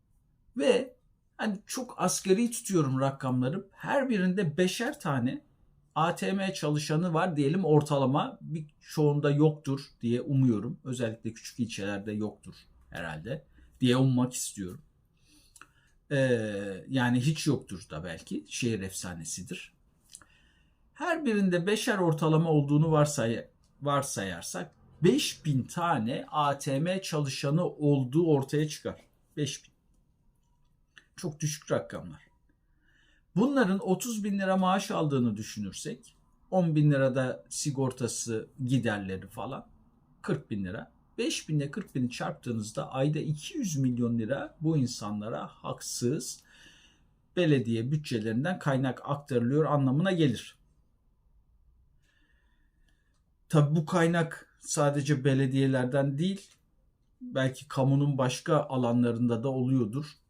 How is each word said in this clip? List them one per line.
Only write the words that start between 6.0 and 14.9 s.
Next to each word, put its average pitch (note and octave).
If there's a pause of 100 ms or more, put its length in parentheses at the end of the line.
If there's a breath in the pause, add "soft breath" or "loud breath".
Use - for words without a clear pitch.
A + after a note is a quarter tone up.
T F#3+
M F#3+
çalışanı D3+
var E3
diyelim D3+
ortalama. D3
Bir D3+ (140)
çoğunda D3
yoktur C#3+ (200)
diye A#2+
umuyorum. B2
Özellikle A2+
küçük -
ilçelerde G#2
yoktur G#2 (360)
herhalde E2+ (360 soft breath)
diye B2
ummak B2
istiyorum. - (1300 soft breath)